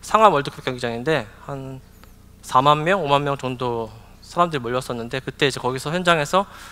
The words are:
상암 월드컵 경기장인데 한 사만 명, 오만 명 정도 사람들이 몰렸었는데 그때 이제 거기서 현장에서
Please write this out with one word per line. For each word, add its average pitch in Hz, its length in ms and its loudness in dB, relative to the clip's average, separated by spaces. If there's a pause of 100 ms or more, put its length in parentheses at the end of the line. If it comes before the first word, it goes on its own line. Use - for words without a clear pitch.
상암 214 300 6
월드컵 143 320 -2
경기장인데 123 600 -2 (200)
한 135 340 -12 (600)
사만 147 420 4
명, 185 180 2
오만 143 220 2
명 139 120 -2
정도 120 540 -4 (320)
사람들이 170 380 0
몰렸었는데 120 600 -6
그때 - 260 -2
이제 131 140 0
거기서 139 320 -4
현장에서 175 540 0 (260)